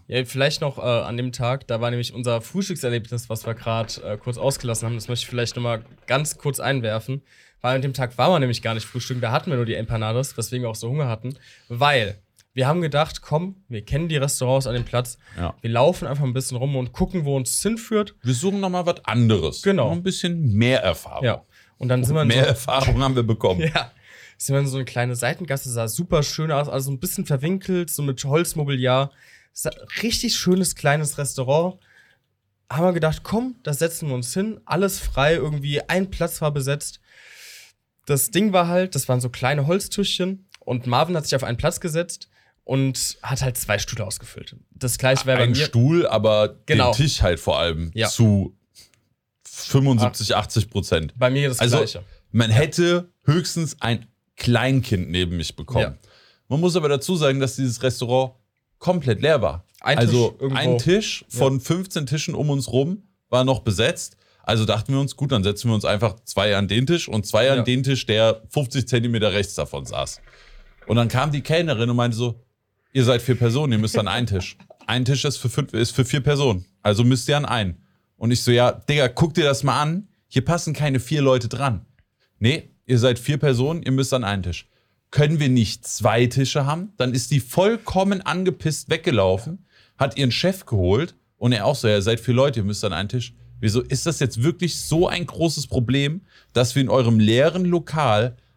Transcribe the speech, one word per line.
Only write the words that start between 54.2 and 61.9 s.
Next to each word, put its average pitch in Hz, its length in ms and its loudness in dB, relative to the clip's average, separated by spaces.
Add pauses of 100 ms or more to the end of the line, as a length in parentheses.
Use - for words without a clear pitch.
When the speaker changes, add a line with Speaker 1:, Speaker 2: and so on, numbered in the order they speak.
Speaker 2:
Kleinkind 117 680 0
neben 87 260 -2
mich - 180 -6
bekommen. 76 460 -4
Speaker 1:
Ja. - 80 -20 (400)
Speaker 2:
Man 139 100 0
muss 170 160 2
aber 156 140 2
dazu 143 260 0
sagen, 139 240 2
dass 135 160 -2
dieses 131 280 -2
Restaurant 127 500 0 (460)
komplett 139 420 0
leer 147 200 4
war. 85 240 -4 (160)
Speaker 1:
Ein 139 180 2
Speaker 2:
Also 117 320 4
Speaker 1:
Tisch - 100 -12
irgendwo. 135 180 -2
Speaker 2:
ein 127 200 2
Tisch 185 500 0
Speaker 1:
Ja. 120 80 -10
Speaker 2:
von 131 240 2
fünfzehn 170 460 -4